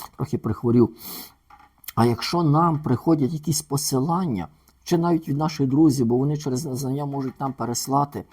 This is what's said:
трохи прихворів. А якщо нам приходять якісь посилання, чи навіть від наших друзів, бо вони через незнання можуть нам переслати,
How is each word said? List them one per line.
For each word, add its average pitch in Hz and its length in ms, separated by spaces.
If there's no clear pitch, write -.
трохи - 220
прихворів. 117 580
А 120 120
якщо 120 360
нам 156 400
приходять 147 500
якісь 156 300
посилання, 139 840
чи 175 140
навіть 165 300
від 143 80
наших 151 320
друзів, 135 380
бо 117 100
вони 143 200
через 135 280
незнання 139 400
можуть 139 360
нам 135 120
переслати, 123 800